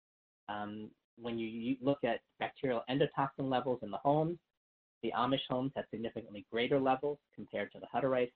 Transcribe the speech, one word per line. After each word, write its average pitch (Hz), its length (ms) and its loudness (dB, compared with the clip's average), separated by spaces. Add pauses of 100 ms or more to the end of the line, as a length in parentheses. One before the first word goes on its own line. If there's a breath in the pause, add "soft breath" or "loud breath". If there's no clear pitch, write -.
(500)
Um, 104 400 -8 (280)
when 117 200 -6
you, 113 100 -2
you 117 340 -2
look 135 240 2
at 117 160 0 (180)
bacterial 123 500 -2
endotoxin 139 600 0
levels 127 320 2
in 104 100 -6
the 98 60 -4
homes, 156 400 4 (640)
the 113 80 0
Amish 127 380 2
homes 131 260 0
had 104 160 -4
significantly 110 600 -8
greater 127 280 2
levels 135 380 2 (180)
compared 101 380 -4
to - 60 -16
the - 140 -12
Hutterite 127 420 2